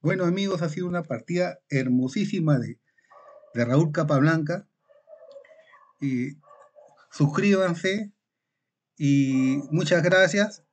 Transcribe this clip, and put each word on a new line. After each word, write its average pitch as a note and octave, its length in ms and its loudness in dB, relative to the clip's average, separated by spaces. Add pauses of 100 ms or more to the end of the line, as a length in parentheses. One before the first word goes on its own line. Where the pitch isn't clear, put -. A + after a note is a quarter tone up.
Bueno, F#3 240 -2
amigos, F#3 380 -2
ha E3 80 -4
sido F3+ 160 -6
una F3 160 -4
partida F3 560 -6 (100)
hermosísima C#3 880 0
de, A2+ 220 -8 (720)
de A#2+ 140 0
Raúl D3 260 2
Capablanca. D#3+ 720 0 (1300)
Y C3+ 380 -4 (720)
suscríbanse F#3+ 1000 0 (880)
y C3+ 720 2
muchas E3+ 320 2
gracias F#3+ 600 2 (100)